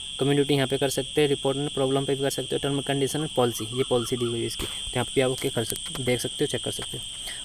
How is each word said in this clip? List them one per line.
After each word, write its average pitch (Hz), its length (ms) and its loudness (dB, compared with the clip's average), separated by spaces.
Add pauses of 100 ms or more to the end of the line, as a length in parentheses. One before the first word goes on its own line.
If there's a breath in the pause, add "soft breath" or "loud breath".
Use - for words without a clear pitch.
(180 loud breath)
community 143 360 4
यहाँ 139 120 4
पे 135 120 0
कर 139 100 2
सकते 135 340 0
हैं, 147 60 6
report 135 300 2
and 147 160 -4
problem 135 320 2
पे 139 80 2
भी 135 80 0
कर 139 80 2
सकते 131 260 -2
हो, 139 120 0
term 139 180 0
condition 139 400 0
and - 80 -8
policy, 120 320 2 (100)
ये 131 140 2
policy 123 260 2
दी 120 80 0
हुई 117 160 0
है 113 60 -2
इसकी, - 200 -4
तो - 300 -8
यहाँ 123 180 0
पे 139 60 4
आप 131 100 4
ओके 131 180 -2
कर 123 160 0
सकते, - 380 -6
देख 123 180 2
सकते - 240 -2
हो, - 20 2
चेक - 180 -2
कर 120 60 -4
सकते - 280 -6
हो। - 60 -10 (400 loud breath)